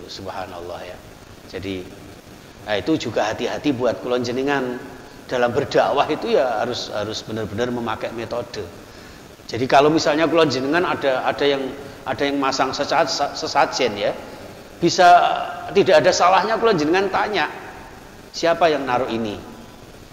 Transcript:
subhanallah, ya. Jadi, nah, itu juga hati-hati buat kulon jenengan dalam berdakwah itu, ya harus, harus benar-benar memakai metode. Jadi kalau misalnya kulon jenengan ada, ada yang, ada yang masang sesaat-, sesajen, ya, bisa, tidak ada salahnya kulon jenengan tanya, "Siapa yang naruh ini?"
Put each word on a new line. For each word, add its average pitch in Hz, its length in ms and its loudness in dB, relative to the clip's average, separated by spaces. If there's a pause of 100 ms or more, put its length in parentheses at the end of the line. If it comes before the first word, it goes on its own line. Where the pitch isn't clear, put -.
(120)
subhanallah, 90 720 -12
ya. 90 140 -14 (500)
Jadi, 92 400 -8 (800)
nah, 104 80 0
itu 139 240 0
juga 110 320 -2
hati-hati 113 400 -2
buat 117 320 0
kulon 123 240 -2
jenengan 127 480 -2 (560)
dalam 123 240 2
berdakwah 131 560 2
itu, 208 240 0
ya 123 240 2
harus, 117 320 -4
harus 104 320 -6
benar-benar 110 480 -4
memakai 113 400 -6
metode. 113 560 -8 (800)
Jadi 120 160 -4
kalau 139 240 6
misalnya 160 400 2
kulon 160 240 4
jenengan 135 320 0
ada, 139 400 0
ada 135 240 0
yang, 139 160 0 (400)
ada - 160 -6
yang 143 160 0
masang 135 400 0
sesaat-, 143 640 0
sesajen, 139 560 0
ya, 104 160 -2 (720)
bisa, 175 240 6 (640)
tidak 160 320 6
ada 180 80 6
salahnya 185 480 4
kulon 226 160 4
jenengan 170 320 2
tanya, 190 400 0 (880)
"Siapa 170 320 2
yang 143 160 2
naruh 127 240 0
ini?" 110 480 -6 (580)